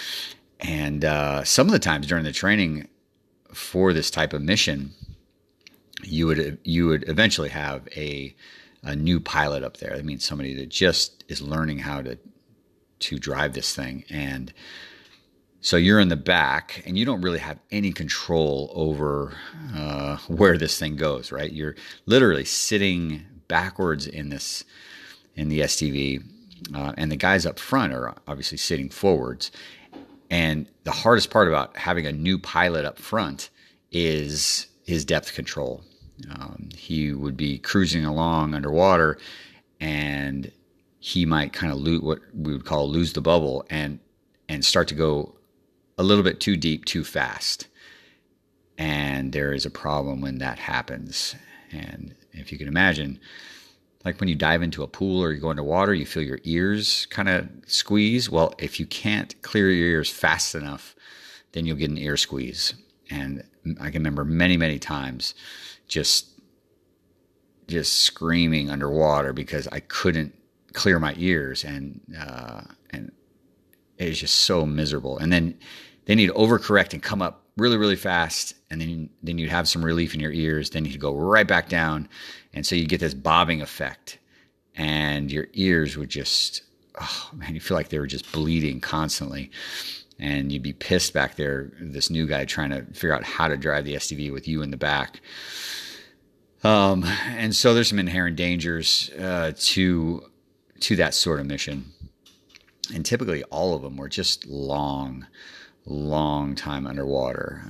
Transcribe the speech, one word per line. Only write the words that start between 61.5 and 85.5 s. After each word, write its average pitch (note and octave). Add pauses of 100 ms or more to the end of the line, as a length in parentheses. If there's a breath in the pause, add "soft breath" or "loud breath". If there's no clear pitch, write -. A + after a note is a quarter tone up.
then E2
you'll D#2+
get D2
an D2+
ear D2
squeeze. - (360)
And C#3 (360)
I D2
can D#2+
remember D2
many, E2+
many D#2+
times C2+ (540 loud breath)
just, - (1400)
just E2
screaming E2
underwater C#2+
because C#2
I D2
couldn't D#2+ (420)
clear F2+
my D2+
ears, D#2+
and, C#2 (160)
uh, B1 (280)
and - (840)
it F2
was D#2+
just -
so F2
miserable. C#2+
And E2
then, E2+ (460 loud breath)
then G#2+
you'd G2+
overcorrect G#2+
and D#2+
come G2+
up - (140)
really, A2+
really G2+
fast, F2 (160)
and D#2+
then, D#2+ (120)
then E2+
you'd D#2
have E2+
some E2+
relief E2
in D#2
your D2+
ears, D#2
then D#2+
you'd C#2
go C#2+
right F#2+
back F2
down, D#2+ (440 loud breath)
and D2+
so F#2
you E2
get E2
this D2+
bobbing D#2+
effect, - (580 soft breath)
and D2+
your D2+